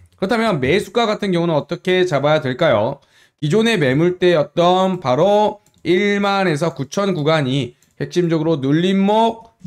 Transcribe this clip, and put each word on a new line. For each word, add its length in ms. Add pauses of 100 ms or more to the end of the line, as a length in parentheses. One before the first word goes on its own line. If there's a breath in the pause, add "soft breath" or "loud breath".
(160)
그렇다면 440
매수가 460
같은 260
경우는 200
어떻게 520
잡아야 360
될까요? 600 (400 soft breath)
기존의 400
매물대였던 1200
바로 580 (240)
일만에서 920
구천 400
구간이 600 (260 soft breath)
핵심적으로 580
눌림목, 920 (160)